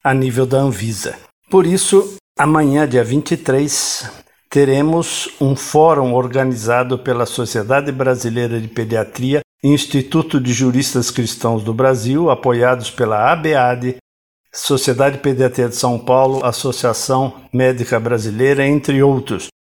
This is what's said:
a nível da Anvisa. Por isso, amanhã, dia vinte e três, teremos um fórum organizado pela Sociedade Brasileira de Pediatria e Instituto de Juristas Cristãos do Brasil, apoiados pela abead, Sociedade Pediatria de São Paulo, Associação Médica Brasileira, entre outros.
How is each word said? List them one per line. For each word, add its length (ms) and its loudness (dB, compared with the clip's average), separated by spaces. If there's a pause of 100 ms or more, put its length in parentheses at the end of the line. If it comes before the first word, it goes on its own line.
a 120 2
nível 320 0
da 140 0
Anvisa. 540 -4 (360)
Por 180 4
isso, 480 2 (240)
amanhã, 480 2
dia 160 2
vinte 300 -2
e 40 0
três, 720 0 (400)
teremos 800 2 (140)
um 160 2
fórum 560 2
organizado 840 0
pela 280 -2
Sociedade 640 -2
Brasileira 720 -2
de 80 -10
Pediatria 720 -2 (200)
e 60 0
Instituto 720 0
de 140 -2
Juristas 580 0
Cristãos 520 -4
do 100 -4
Brasil, 560 0
apoiados 600 0
pela 400 0
abead, 680 0 (560)
Sociedade 640 0
Pediatria 500 0
de 80 -8
São 240 -2
Paulo, 460 0
Associação 880 -2 (180)
Médica 480 0
Brasileira, 680 0
entre 380 2
outros. 440 0 (160)